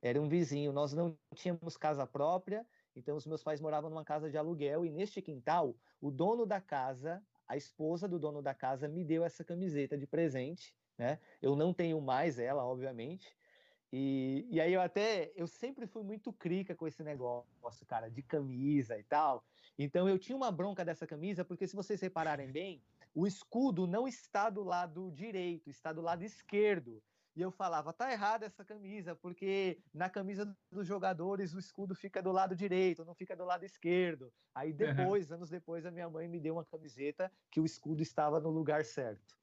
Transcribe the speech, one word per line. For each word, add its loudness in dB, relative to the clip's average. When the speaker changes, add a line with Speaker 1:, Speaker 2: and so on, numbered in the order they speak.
Speaker 1:
Era 4
um 2
vizinho, 4
nós 2
não 0
tínhamos -4
casa 0
própria, 0
então -4
os -8
meus -6
pais -2
moravam -2
numa -8
casa -2
de -2
aluguel, 0
e 0
neste -4
quintal, 0
o -4
dono 2
da 0
casa, -4
a -4
esposa -2
do 0
dono -2
da -2
casa, -2
me -4
deu 4
essa -4
camiseta -2
de -4
presente, 0
né? 0
Eu 6
não 4
tenho 2
mais 2
ela, 0
obviamente. -4
E, 2
e 4
aí 6
eu 6
até, 2
eu -4
sempre -8
fui -10
muito -8
crica -2
com -6
esse -8
negócio, -6
cara, -4
de -8
camisa 0
e -10
tal. 2
Então 4
eu 6
tinha -2
uma 2
bronca -2
dessa -4
camisa, -4
porque -4
se -6
vocês -2
repararem -2
bem, -6
o 4
escudo 2
não 2
está 0
do -4
lado -2
direito, -4
está -8
do -6
lado -2
esquerdo. 0
E -2
eu 0
falava, -2
"Tá -2
errada 0
essa -12
camisa, -10
porque -2
na -2
camisa -4
dos -6
jogadores 0
o -8
escudo -6
fica -6
do 2
lado 4
direito, 2
não -16
fica -8
do -6
lado 0
esquerdo." 0
Aí -2
Speaker 2:
Aham. -6
Speaker 1:
depois, 4
anos -10
depois, -6
a -8
minha -6
mãe -6
me -6
deu 0
uma -2
camiseta -4
que 0
o 6
escudo -2
estava 4
no 0
lugar 2
certo. -6